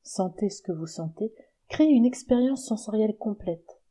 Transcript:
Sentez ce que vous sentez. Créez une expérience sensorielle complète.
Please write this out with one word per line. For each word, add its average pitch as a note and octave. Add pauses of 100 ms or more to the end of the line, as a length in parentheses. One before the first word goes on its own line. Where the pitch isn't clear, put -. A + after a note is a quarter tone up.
Sentez F#3+
ce -
que F#3
vous D#3+
sentez. E3 (360)
Créez D#4
une A#3+
expérience B3+
sensorielle G#3+
complète. - (100)